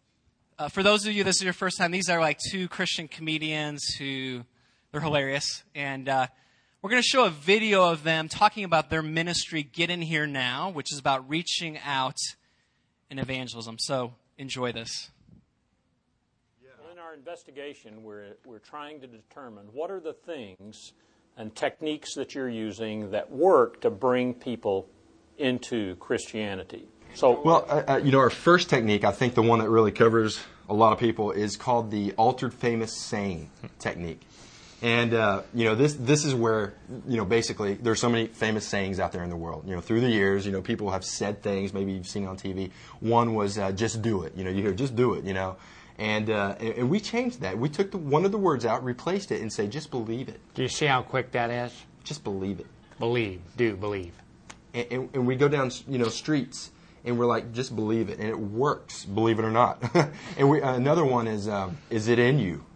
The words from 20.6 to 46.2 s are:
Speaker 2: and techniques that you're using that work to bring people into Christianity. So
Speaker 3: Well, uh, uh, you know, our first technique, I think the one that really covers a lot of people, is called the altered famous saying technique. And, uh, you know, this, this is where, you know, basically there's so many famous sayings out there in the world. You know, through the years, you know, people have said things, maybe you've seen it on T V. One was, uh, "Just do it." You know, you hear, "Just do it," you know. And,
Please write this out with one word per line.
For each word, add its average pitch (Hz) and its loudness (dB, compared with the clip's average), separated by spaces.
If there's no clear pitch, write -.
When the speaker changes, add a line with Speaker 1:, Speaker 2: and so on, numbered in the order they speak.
Speaker 2:
and 110 -12
techniques 151 -6
that 135 -8
you're 135 -6
using 107 -6
that 104 -4
work 143 4
to 120 2
bring 123 2
people 104 -4
into 117 -2
Christianity. 101 -6
So 123 4
Speaker 3:
Well, 160 6
uh, 143 0
uh, 135 2
you 135 4
know, 135 8
our 123 6
first 175 4
technique, 110 4
I 104 6
think 120 0
the 117 6
one 113 6
that 110 2
really 110 6
covers 113 4
a 104 -4
lot 110 6
of 107 0
people, 110 0
is 104 -2
called 117 0
the 101 -2
altered 123 2
famous 113 -2
saying 92 -6
technique. 85 -6
And, 117 2
uh, 104 2
you 117 0
know, 110 4
this, 143 4
this 147 2
is 135 0
where, 110 0
you 127 0
know, 104 0
basically 107 0
there's 113 0
so 120 2
many 117 2
famous 110 -2
sayings 98 -2
out 87 -2
there 90 -6
in 87 -6
the 87 -6
world. 82 -8
You 95 -6
know, 87 -4
through 113 0
the 127 4
years, 98 4
you 101 -2
know, 95 -2
people 101 -2
have 92 -2
said - -6
things, 98 -2
maybe 98 -2
you've 92 -8
seen 101 -6
it 95 -4
on 92 -10
T 95 -8
V. 92 -6
One 117 4
was, 104 0
uh, 98 -2
"Just 110 -2
do 104 0
it." 80 -10
You 95 -6
know, 92 -4
you 98 0
hear, 101 0
"Just 120 -4
do 117 4
it," 73 -6
you 95 -4
know. 95 -4
And, 107 0